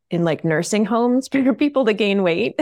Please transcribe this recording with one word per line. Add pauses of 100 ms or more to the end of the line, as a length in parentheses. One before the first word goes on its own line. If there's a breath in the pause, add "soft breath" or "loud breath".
(100)
in,
like,
nursing
homes
<laughs>
for
people
to
gain
weight.